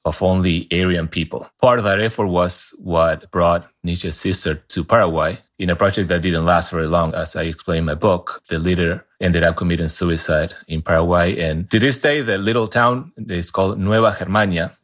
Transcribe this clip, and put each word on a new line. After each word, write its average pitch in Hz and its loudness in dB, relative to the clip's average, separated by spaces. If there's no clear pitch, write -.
of 76 -4
only 92 0
Aryan 87 0
people. 80 -8
Part 123 6
of 110 0
that 98 2
effort 113 0
was 87 0
what 82 0
brought 87 0
Nietzsche's 87 -4
sister 85 -2
to - -6
Paraguay 82 2
in 92 0
a 85 0
project 98 0
that 87 0
didn't 82 0
last 85 2
very 82 -2
long. 82 0
As 85 -6
I 82 -2
explain 82 -4
in 82 0
my 76 -2
book, 90 -2
the 85 -2
leader 87 0
ended 85 2
up 82 2
committing 85 -2
suicide 80 -2
in 80 -6
Paraguay. 87 2
And 80 -4
to 113 4
this 127 2
day, 151 2
the 110 -2
little 110 0
town 123 0
is 90 -6
called 98 0
Nueva 104 2
Germania 92 0